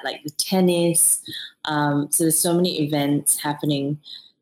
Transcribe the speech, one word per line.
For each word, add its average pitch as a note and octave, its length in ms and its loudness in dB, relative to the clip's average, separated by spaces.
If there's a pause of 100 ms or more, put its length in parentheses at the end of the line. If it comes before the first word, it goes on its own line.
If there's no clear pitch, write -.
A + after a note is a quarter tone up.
like, - 220 -8
the D3+ 60 -8
tennis. F3 920 2 (460)
Um, D3 440 0
so - 140 0
there's D#3+ 160 2
so F3 140 0
many F3 260 0
events C#3+ 580 0
happening, D3 600 -2 (440)